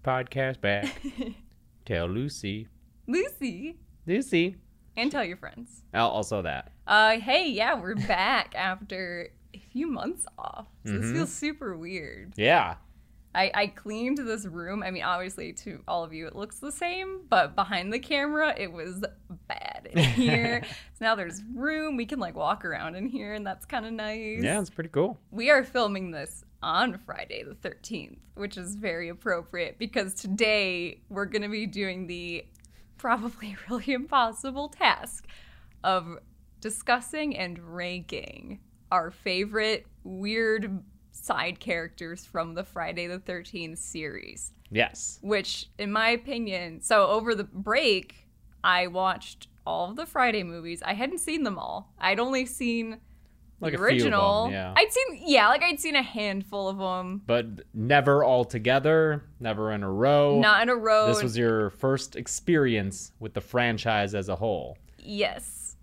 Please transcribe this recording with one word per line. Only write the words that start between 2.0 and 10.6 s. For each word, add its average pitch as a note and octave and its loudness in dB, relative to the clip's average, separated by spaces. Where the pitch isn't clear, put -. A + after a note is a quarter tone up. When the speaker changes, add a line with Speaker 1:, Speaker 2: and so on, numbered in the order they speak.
Speaker 1:
Lucy. G#2+ -4
Speaker 2:
Lucy. D4 -4
Speaker 1:
Lucy. F#3 2
Speaker 2:
And B3 0
tell C#4+ -2
your F#3 -6
friends. - -16
Speaker 1:
Oh, A2+ 2
also G#2 -2
that. D2 -6
Speaker 2:
Uh, G#3+ 6
hey, C#4 2
yeah, A3+ 0
we're G#3+ -4
back G#3 0
<laughs> - -14
after F#3 -6
a F#3+ -18
few D4 -4
months D4+ -6
off. - -12